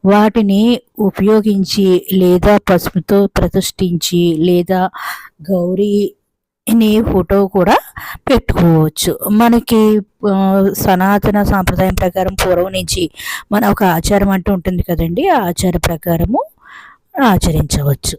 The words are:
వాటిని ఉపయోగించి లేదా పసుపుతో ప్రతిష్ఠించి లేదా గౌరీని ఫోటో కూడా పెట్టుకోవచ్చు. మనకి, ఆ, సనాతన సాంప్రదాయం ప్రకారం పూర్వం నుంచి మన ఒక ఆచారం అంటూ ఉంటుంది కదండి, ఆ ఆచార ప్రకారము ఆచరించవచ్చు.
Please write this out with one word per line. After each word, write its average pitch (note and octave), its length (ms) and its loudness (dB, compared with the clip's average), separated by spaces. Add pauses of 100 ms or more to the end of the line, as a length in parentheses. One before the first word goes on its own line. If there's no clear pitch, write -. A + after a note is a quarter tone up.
వాటిని G#3+ 760 2 (180)
ఉపయోగించి G3 1120 0
లేదా F3+ 460 2 (100)
పసుపుతో F#3+ 580 0
ప్రతిష్ఠించి F3 1120 -2
లేదా F3+ 500 0 (640)
గౌరీని G#3 1500 -2
ఫోటో G3 440 0
కూడా F#3+ 300 2 (380)
పెట్టుకోవచ్చు. E3+ 1120 0
మనకి, A3 720 2 (320)
ఆ, F#3+ 460 2
సనాతన G3+ 680 0
సాంప్రదాయం F#3 500 0
ప్రకారం F#3 400 -2
పూర్వం F#3 380 -2
నుంచి F3+ 380 -4 (420)
మన G#3 140 0
ఒక G3+ 180 0
ఆచారం G3 460 0
అంటూ F#3+ 240 -2
ఉంటుంది F3+ 300 -4
కదండి, E3+ 440 -2
ఆ - 180 2
ఆచార F3 320 -2
ప్రకారము F3 680 -2 (800)
ఆచరించవచ్చు. D#3 960 0